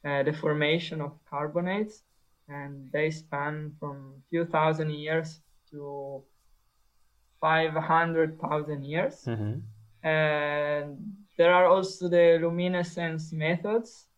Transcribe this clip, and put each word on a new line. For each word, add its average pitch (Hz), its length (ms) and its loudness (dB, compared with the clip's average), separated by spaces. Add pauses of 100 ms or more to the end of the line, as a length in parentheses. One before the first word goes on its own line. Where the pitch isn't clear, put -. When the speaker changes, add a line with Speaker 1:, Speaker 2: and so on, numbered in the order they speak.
Speaker 1:
uh, 143 200 0
the 151 80 2
formation 156 680 0
of 151 120 -8 (180)
carbonates, 175 720 -4 (440)
and 139 460 -12
they 156 180 0
span 151 680 -8
from 143 160 -10 (220)
a - 100 -20
few 170 160 -2
thousand 156 460 0
years 156 500 -4 (300)
to 139 520 -12 (1160)
five 160 320 2
hundred 160 640 2
thousand 151 460 -4
years. 170 400 -4
Speaker 2:
Mm-hmm. 113 360 -4 (460)
Speaker 1:
And 147 920 0 (400)
there 170 160 8
are 180 120 8
also 185 420 2
the 170 340 8
luminescence 170 920 -2
methods 175 840 -2